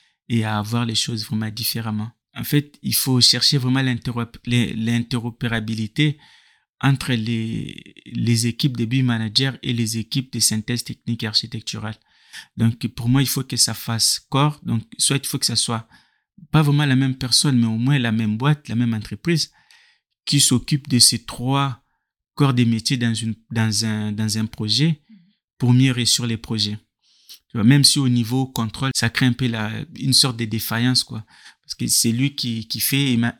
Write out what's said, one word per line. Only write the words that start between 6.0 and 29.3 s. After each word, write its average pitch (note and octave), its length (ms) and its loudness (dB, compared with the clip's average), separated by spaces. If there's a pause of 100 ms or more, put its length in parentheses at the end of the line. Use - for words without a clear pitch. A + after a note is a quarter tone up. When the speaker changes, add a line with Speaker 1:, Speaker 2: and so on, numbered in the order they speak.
Speaker 1:
entre C3+ 320 2
les, A2+ 840 -4 (120)
les A#2 420 0
équipes A#2+ 300 -2
de A#2 80 -2
bim C3 180 0
managers A#2 480 0 (120)
et B2+ 100 -4
les A2+ 240 -2
équipes B2 340 -4
de A#2+ 80 -6
synthèse A2+ 460 -2
technique A#2 380 -8
et A2+ 40 -4
architecturale. A2 680 -6 (580)
Donc, A#2 320 0
pour A#2 220 -4
moi, C3 120 4
il B2+ 60 2
faut C3+ 160 -4
que B2+ 140 -8
ça - 160 0
fasse - 560 -4
corps. D3 340 0
Donc, A2+ 200 -2 (140)
soit - 200 0
il - 100 -6
faut C#3 120 -6
que - 60 -2
ça A#2 120 -2
soit A2+ 320 -2 (640)
pas D#3 100 6
vraiment D3 240 4
la C3+ 100 4
même C3 220 2
personne, C3 420 2
mais A#2 80 4
au A2 100 -2
moins C3 220 2
la A#2 140 0
même A2 240 0
boîte, D3 320 0
la A#2 60 -4
même A#2 180 2
entreprise A2+ 580 -2 (720)
qui C#3+ 140 2
s'occupe C3+ 480 2
de B2 120 2
ces - 260 2
trois C3+ 580 -4 (520)
corps C#3 180 4
des B2 120 4
métiers A#2 300 0
dans A#2+ 180 0
une, A2 220 -4 (160)
dans A2 340 0
un, G#2+ 280 -4
dans G#2+ 240 -2
un A2 80 0
projet A2+ 640 -2
Speaker 2:
Mhm. A3 80 -20 (400)
Speaker 1:
pour B2 160 4
mieux C3 180 6
réussir A#2+ 340 0
les A2+ 120 -2
projets. G#2+ 420 -4 (720)
Tu - 80 -8
vois, G#2 80 2
même C#3 180 8
si - 160 4
au C3+ 80 2
niveau B2 400 0
contrôle, C3 480 -6
ça A#2 140 0
crée - 160 0
un B2 80 4